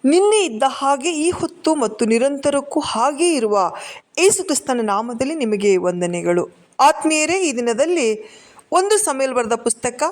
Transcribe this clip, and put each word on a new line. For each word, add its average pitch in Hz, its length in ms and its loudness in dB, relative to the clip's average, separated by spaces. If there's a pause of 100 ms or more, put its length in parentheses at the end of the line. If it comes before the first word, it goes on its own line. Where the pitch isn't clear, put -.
ನಿನ್ನೆ 392 400 4
ಇದ್ದ 226 220 -2
ಹಾಗೆ 277 440 0
ಈ 311 180 0
ಹೊತ್ತು - 460 -2
ಮತ್ತು 226 300 -2
ನಿರಂತರಕ್ಕೂ 277 720 0
ಹಾಗೆ 285 540 0
ಇರುವ 208 400 0 (440)
ಯೇಸು 370 260 2
ಕ್ರಿಸ್ತನ 262 400 -4
ನಾಮದಲ್ಲಿ 240 520 -4
ನಿಮಗೆ 202 420 0
ವಂದನೆಗಳು. 175 720 -2 (300)
ಆತ್ಮೀಯರೇ, 311 540 2
ಈ 349 220 -2
ದಿನದಲ್ಲಿ 240 760 -2 (420)
ಒಂದು 403 260 2
ಸಮಯಲ್ 269 360 -2
ಬರೆದ 233 200 0
ಪುಸ್ತಕ 240 580 -4